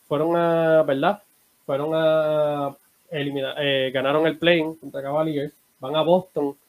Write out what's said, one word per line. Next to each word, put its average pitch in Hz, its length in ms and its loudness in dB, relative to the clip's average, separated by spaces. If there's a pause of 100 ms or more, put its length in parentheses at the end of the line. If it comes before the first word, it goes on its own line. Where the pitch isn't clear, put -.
fueron 156 280 0
a, 165 480 4
¿verdad? 147 380 0 (440)
Fueron 147 280 -2
a 151 840 0 (360)
eliminar, 143 480 -4
eh, 135 340 0
ganaron 139 340 2
el 156 100 -2
play-in 160 380 0
contra 139 260 -12
Cavaliers. 147 520 -2 (260)
Van 135 160 -6
a 156 60 2
Boston, 156 560 0 (120)